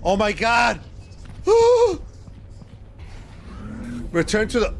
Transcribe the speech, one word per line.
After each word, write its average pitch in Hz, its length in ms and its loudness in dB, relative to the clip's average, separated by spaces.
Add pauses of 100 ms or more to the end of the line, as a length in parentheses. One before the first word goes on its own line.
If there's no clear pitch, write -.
Oh 185 140 2
my 208 160 2
God. 226 520 2
<gasps> - 3250 -2
Return 208 380 0
to 233 120 0
the, 208 200 -2